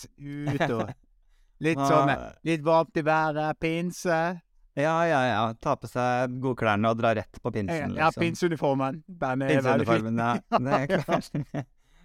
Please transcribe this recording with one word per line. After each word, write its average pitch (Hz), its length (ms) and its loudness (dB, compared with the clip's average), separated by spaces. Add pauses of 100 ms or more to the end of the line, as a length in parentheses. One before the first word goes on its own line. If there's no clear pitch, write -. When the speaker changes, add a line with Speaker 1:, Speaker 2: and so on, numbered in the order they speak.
(160)
Speaker 1:
Ut 143 500 -4
og 135 240 -2 (360)
Speaker 2:
<laughs> - 400 -14
Speaker 1:
litt 160 120 2
Speaker 2:
Hva 139 100 0
Speaker 1:
sånn, 139 240 4 (320)
litt 156 220 -2
varmt 165 320 2
i 156 80 -2
været, 156 540 0
pinse. 170 580 -2 (600)
Speaker 2:
Ja, 156 180 2 (100)
ja, 156 180 4
ja. 113 160 2 (140)
Ta 139 220 -2
på - 140 -14
seg 123 500 0
godklærne 113 500 2
og 113 100 2
dra 113 160 4
rett - 260 -8
på 123 100 -4
pinsen, 139 420 -4
Speaker 1:
Ja, 151 100 -2
ja, 160 60 4
Speaker 2:
liksom. - 120 -4
Speaker 1:
pinseuniformen. 156 840 0
Den 135 360 -4
er 135 200 2
veldig 127 260 2
fin. 113 240 0
Speaker 2:
Pinseuniformen, 117 100 0
ja. - 380 0
Speaker 1:
<laughs> 123 60 -2
Speaker 2:
Det 143 120 2
er 139 160 0
klart. 160 720 -4
<laughs> - 60 -20 (300)